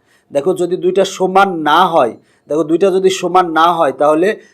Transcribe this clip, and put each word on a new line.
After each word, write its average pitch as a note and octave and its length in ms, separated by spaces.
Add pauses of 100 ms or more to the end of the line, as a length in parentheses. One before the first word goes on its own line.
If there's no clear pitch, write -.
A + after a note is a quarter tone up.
(320)
দেখো, C#3+ 220
যদি F3 220
দুইটা F3+ 280
সমান F#3+ 520
না D#3+ 300
হয়, D3 300 (320)
দেখো, D3+ 160
দুইটা E3+ 260
যদি F#3+ 200
সমান F3+ 400
না D#3+ 220
হয়, E3 200
তাহলে, D#3 480 (140)